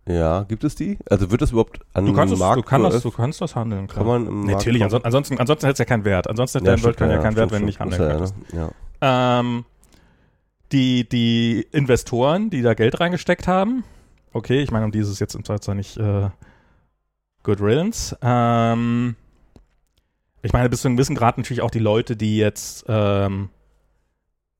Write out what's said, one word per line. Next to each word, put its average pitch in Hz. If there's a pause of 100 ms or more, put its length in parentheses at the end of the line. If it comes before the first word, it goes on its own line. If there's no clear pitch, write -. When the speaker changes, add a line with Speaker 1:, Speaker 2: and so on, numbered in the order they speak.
Speaker 1:
Ja, 85
gibt 107
es 151
die? 196 (100)
Also 95
wird 104
das 127
überhaupt 113 (140)
an 95
Speaker 2:
Du 101
kannst 98
Speaker 1:
den -
Speaker 2:
es, 92
Speaker 1:
Markt 98
Speaker 2:
du -
kannst 139
das, 170
Speaker 1:
geöff- 123
Speaker 2:
du 123
kannst 127
das 165
handeln, 110
klar. -
Speaker 1:
Kann 104
man 120
im 104
Markt 101
Speaker 2:
Natürlich, 113
Speaker 1:
kaufen? 101
Speaker 2:
anson-, -
ansonsten, 127
ansonsten 131
hätte 135
es -
ja 120
keinen 110
Wert. 95
Ansonsten 123
hätte -
Speaker 1:
Ja, 95
Speaker 2:
dein 95
Speaker 1:
stimmt, 110
Speaker 2:
WorldCoin 113
ja 113
Speaker 1:
ja, 78
Speaker 2:
keinen 107
Wert, 110
Speaker 1:
stimmt, -
Speaker 2:
wenn 104
du 104
nicht 98
Speaker 1:
stimmt. 90
Speaker 2:
handeln 80
Speaker 1:
Muss 92
ja, -
Speaker 2:
könntest. -
Speaker 1:
ne? 82 (300)
Ja. 127
Speaker 2:
Ähm, 120 (1080)
die, 127
die 117
Investoren, 139
die 143
da 117
Geld 110
reingesteckt 175
haben, 202 (480)
okay, 123
ich 139
meine, 110
um 107
die 107
ist 104
es 101
jetzt -
im 104
Zweifelsfall 104
nicht, 98
äh, 101 (1120)
Good 101
Riddance. 147
Ähm, 117 (1300)
ich 110
meine, 123
bis 120
zu 139
einem 123
gewissen 139
Grad 117
natürlich 123
auch 113
die 117
Leute, 110
die 107
jetzt, -
ähm, 98 (1080)